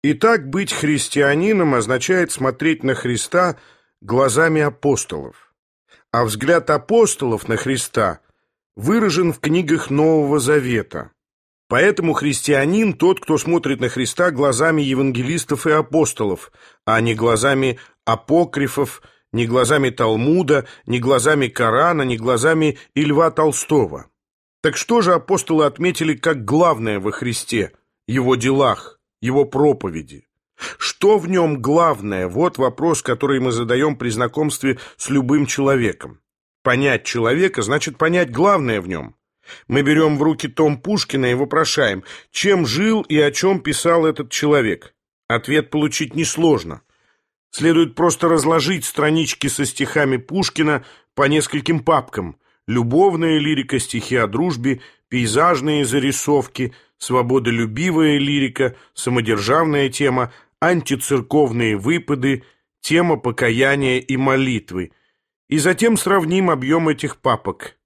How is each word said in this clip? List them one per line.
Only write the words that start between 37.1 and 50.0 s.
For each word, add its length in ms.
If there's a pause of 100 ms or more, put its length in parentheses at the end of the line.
значит 360
понять 340
главное 480
в 80
нем. 300 (500)
Мы 140
берем 360
в 60
руки 240
том 320
Пушкина 520
и 20
вопрошаем, 720 (260)
чем 340
жил 360
и 180
о 120
чем 280
писал 460
этот 260
человек. 640 (320)
Ответ 440
получить 440
несложно. 680 (680)
Следует 440
просто 340
разложить 560
странички 600
со 180
стихами 500